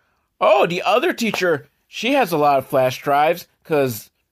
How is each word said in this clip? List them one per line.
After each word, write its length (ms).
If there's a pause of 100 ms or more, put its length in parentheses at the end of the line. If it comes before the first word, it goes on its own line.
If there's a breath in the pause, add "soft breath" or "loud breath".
(400)
"Oh, 260
the 160
other 300
teacher, 560 (180)
she 280
has 180
a 60
lot 200
of 80
flash 360
drives, 440 (160)
'cause 480 (220)